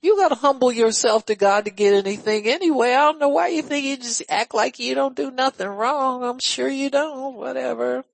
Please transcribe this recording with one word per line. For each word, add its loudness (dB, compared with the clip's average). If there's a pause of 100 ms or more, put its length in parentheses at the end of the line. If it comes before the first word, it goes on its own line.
You 4
gotta 4
humble 2
yourself 2
to 0
God 2
to -6
get 2
anything 0
anyway. 2
I 4
don't 2
know 2
why 2
you -2
think -4
you -4
just -8
act -2
like 0
you -4
don't -2
do -4
nothing -2
wrong. -2
I'm -6
sure -4
you -4
don't, -4
whatever. -4 (100)